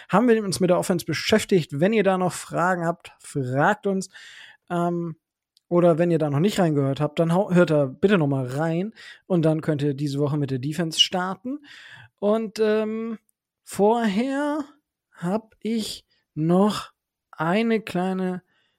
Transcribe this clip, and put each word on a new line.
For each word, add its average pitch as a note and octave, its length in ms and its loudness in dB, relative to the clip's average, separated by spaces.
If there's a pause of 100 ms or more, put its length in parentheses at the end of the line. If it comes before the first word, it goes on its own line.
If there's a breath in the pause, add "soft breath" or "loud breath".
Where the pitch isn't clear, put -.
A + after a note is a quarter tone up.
haben A3+ 180 4
wir A3 160 4
uns G3 160 -4
mit F3+ 100 2
der F3 100 4
Offense E3+ 260 -2
beschäftigt. D#3+ 720 0
Wenn G3 140 4
ihr G#3+ 100 4
da F#3+ 140 2
noch F3+ 160 -2
Fragen E3+ 520 -2
habt, - 340 -6
fragt C#3+ 680 -2
uns. F#3+ 220 -2 (600 loud breath)
Ähm, F3 460 -2 (540)
oder F3 280 4
wenn F3 140 2
ihr D#3+ 80 2
da D3+ 100 0
noch C#3+ 120 0
nicht G#3 180 0
reingehört C#3+ 400 2
habt, D3 200 -2
dann E3 140 2
hau-, F#3 200 0
hört F3 160 6
da D3 160 2
bitte G3 320 2
noch D3+ 100 2
mal C3+ 200 -2
rein. E3 460 -4 (340 loud breath)
Und F3 160 2
dann D#3 180 2
könnt D3+ 200 -2
ihr D3 120 0
diese C#3 260 -4
Woche D3 180 0
mit C#3 140 -2
der C3 80 -4
Defense D#3 400 -6
starten. F#3+ 600 -4 (600 loud breath)
Und, G#3+ 400 -2
ähm, A3 580 -2 (500)
vorher A#3+ 960 0 (480)
hab G#3 480 -6
ich G#3+ 460 -6 (300)
noch F3+ 560 2 (400)
eine G#3+ 500 0
kleine F#3 640 -4 (360)